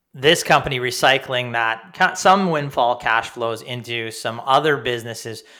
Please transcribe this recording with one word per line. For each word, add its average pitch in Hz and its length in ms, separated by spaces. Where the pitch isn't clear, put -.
this 151 300
company 139 360
recycling 127 760
that 113 400
ca-, 180 200
some 190 360
windfall 143 480
cash 113 320
flows 113 320
into 117 500
some 113 300
other 143 360
businesses, 117 680